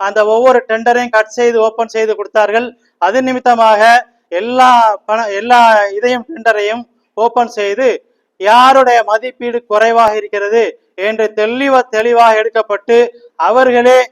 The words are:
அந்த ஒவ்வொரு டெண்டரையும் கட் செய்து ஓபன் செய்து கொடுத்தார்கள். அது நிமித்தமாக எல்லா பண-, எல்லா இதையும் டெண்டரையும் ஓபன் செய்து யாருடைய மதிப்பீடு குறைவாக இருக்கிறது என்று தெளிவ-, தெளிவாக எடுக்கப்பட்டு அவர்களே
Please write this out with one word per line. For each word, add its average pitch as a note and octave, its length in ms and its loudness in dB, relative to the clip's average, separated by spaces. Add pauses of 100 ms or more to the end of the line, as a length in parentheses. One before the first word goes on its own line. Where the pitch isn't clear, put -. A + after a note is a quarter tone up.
அந்த G3+ 260 -2
ஒவ்வொரு A#3+ 320 2 (100)
டெண்டரையும் A#3+ 440 -2
கட் G#3+ 240 -2
செய்து A#3+ 240 0
ஓபன் A3 340 -4
செய்து A3 200 -2
கொடுத்தார்கள். G#3 520 -2 (360)
அது G3 200 0
நிமித்தமாக A#3+ 580 0 (520)
எல்லா B3 380 0 (340)
பண-, A3 280 -4
எல்லா A#3 280 0 (300)
இதையும் A#3+ 360 -4
டெண்டரையும் A3+ 560 -4 (340)
ஓபன் A#3 380 -2
செய்து G#3 340 -4 (520)
யாருடைய B3 600 4
மதிப்பீடு A#3 640 -6
குறைவாக A3+ 520 0
இருக்கிறது G#3 460 -2 (340)
என்று A3 380 -4
தெளிவ-, B3+ 540 -2
தெளிவாக A#3 480 2
எடுக்கப்பட்டு A3 600 -2 (440)
அவர்களே A#3+ 560 2 (160)